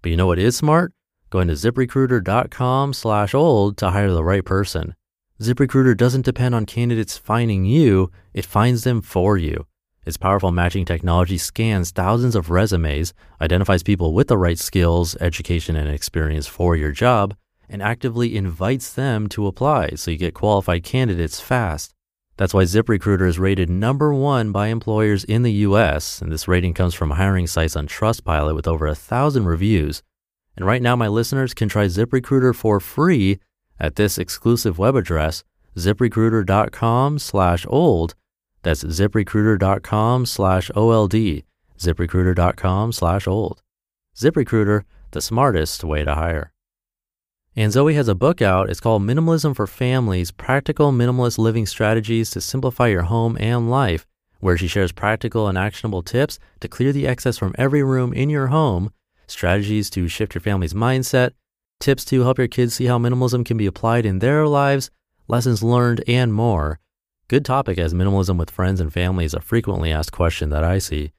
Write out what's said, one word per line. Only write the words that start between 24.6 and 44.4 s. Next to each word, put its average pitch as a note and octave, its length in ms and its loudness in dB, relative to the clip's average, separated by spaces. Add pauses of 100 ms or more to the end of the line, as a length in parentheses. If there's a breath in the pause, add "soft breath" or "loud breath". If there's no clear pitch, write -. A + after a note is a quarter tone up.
employers A2 560 0
in A2 200 0
the A#2+ 100 2
U G2+ 260 4
S, D#2 420 0
and E2 120 -6
this D#2 160 -6
rating F2+ 260 2
comes F2 200 0
from D2+ 180 -2
hiring F#2 340 0
sites D#2+ 300 -2
on D2+ 100 -4
Trustpilot D#2 680 -2
with D#2+ 100 -6
over D#2 220 -2
a D2+ 80 -2
thousand C3 500 -2
reviews. E2 560 0 (540)
And F2+ 100 -4
right B2 160 0
now, B2 140 2
my A#2 100 0
listeners A#2 480 -2
can A2 140 -2
try G#2 180 2
ZipRecruiter A#2+ 680 2
for G#2 260 2
free A#2+ 580 2 (400)
at D2 160 -4
this G#2 240 0
exclusive G2+ 600 -2
web A#2+ 180 2
address, D#2+ 480 -2 (320)
ziprecruiter A2 680 0
dot F#2+ 280 0
com B2+ 460 0
slash F2+ 500 0
old. A#2 460 2 (480)
That's D#2+ 220 0
ziprecruiter G#2 760 0
dot F#2+ 240 0
com A#2 440 0
slash F#2 480 0
O A2 160 4
L A2 160 4
D, F#2 380 -2 (340)
ziprecruiter F2+ 560 0
dot F2 220 2
com G2 360 -2
slash F#2 340 -2
old. F#2+ 360 -4 (540)
ZipRecruiter, A2 680 2 (300)